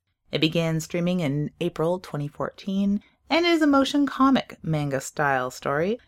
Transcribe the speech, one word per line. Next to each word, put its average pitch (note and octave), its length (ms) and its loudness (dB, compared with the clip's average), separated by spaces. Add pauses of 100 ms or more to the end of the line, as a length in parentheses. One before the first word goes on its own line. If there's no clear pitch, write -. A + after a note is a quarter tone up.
(320)
It C#3+ 100 -2
began D#3+ 380 0
streaming F3 400 -2
in D3 320 -2 (100)
April F3 380 -2
twenty D3 280 -8
fourteen G3 760 -4 (260)
and E4 160 2
is E4+ 160 4
a D#4 60 4
motion C#4 400 2
comic C4 560 2
manga D3 360 -2
style C3+ 520 -2
story E3 560 -2